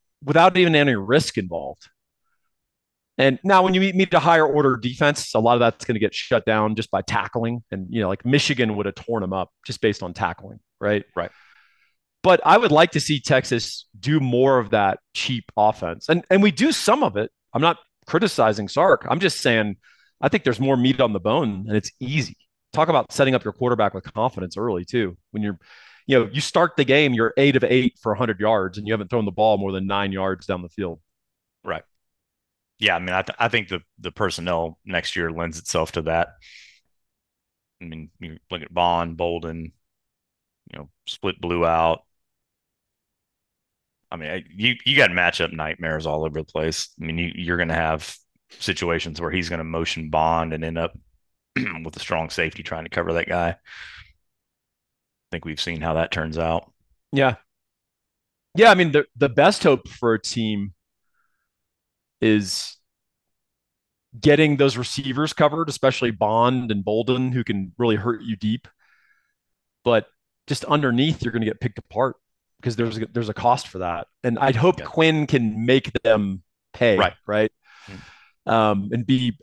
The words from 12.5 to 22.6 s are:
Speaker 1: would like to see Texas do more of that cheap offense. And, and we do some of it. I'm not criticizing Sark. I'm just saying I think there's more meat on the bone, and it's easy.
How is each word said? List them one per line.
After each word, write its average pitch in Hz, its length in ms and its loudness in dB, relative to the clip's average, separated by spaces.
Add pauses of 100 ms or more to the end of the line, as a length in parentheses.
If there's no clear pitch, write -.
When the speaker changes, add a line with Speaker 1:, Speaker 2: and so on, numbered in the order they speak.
Speaker 1:
would 226 140 4
like 160 200 6
to 156 80 -2
see 147 200 -2
Texas - 640 0 (140)
do 151 200 0
more 131 380 4
of 104 140 0
that 101 280 2 (140)
cheap - 420 -6
offense. 104 540 0
And, 165 220 0
and 196 100 6
we 214 80 6
do 196 220 2
some 269 320 0
of 98 120 -2
it. 104 160 -2 (220)
I'm 127 80 0
not 165 160 2 (300)
criticizing 113 600 0
Sark. - 400 2
I'm 147 120 0
just 180 220 -2
saying 110 340 0 (440)
I 147 100 0
think - 140 0
there's 120 160 0
more 135 180 2
meat 127 240 2
on 113 120 4
the 98 60 -4
bone, 107 480 -2
and 104 80 -2
it's - 240 -2
easy. 131 380 -6 (360)